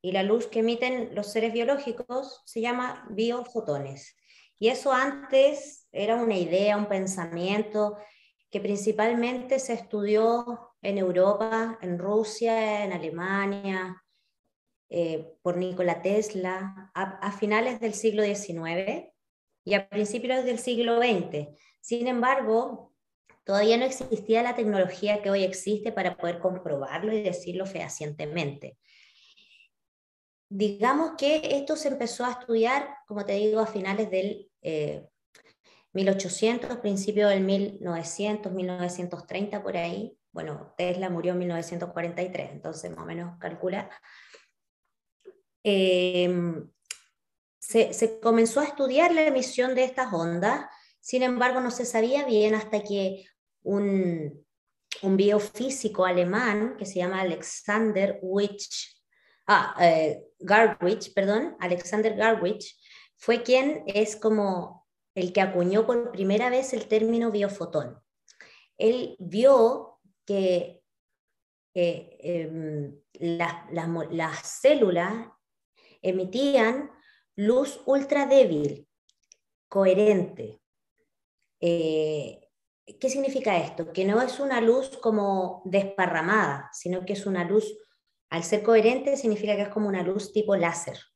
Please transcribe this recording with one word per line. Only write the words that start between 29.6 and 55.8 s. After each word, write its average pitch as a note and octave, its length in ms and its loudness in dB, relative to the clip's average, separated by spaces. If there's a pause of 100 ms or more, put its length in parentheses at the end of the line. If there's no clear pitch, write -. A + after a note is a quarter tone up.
Digamos G#3+ 680 0
que D4+ 240 2 (160)
esto C#4+ 180 -2
se D4 140 -2
empezó A#3+ 340 -4
a B3 80 -2
estudiar, A#3+ 640 0 (100)
como G3+ 200 -8
te G3+ 80 -2
digo, G#3+ 260 2
a G#3+ 80 2
finales G3+ 420 -4
del, F#3+ 400 -4 (120)
eh, D3+ 440 -4 (840)
mil F#3+ 180 2
ochocientos, A3 680 -2
principio G#3 500 0
del G3 140 4
mil G3 400 0
novecientos, F#3 720 -6
mil F#3 120 -4
novecientos F3+ 600 -6
treinta, G3+ 340 -6
por F#3+ 140 -6
ahí. F3+ 420 -6 (140)
Bueno, D#3 460 -12
Tesla F3+ 320 -4
murió F3 240 -2
en F3+ 60 -2
mil F3+ 100 -2
novecientos E3+ 420 -6
cuarenta E3+ 300 -6
y F#3 100 -6
tres, - 200 -8
entonces E3 400 -12
más E3 120 -14
o - 20 -12
menos E3+ 340 -10
calcula. F3+ 500 -8 (1700)
Em, F3+ 1080 2 (880)
se, - 340 2
se - 280 -2
comenzó A3+ 400 4
a D4+ 40 0
estudiar D4 480 2
la D#4 140 4
emisión B3+ 480 0
de B3+ 80 4
estas B3+ 300 -2
ondas, F3 520 -2 (360)
sin B3+ 220 0
embargo, B3+ 360 2
no B3 120 -2
se A#3+ 140 -6
sabía A#3+ 400 2
bien G#3+ 300 4
hasta G#3+ 260 -2
que G3 440 -4 (400)
un, F#3 800 0 (580)
un G3 140 4
biofísico G#3 880 2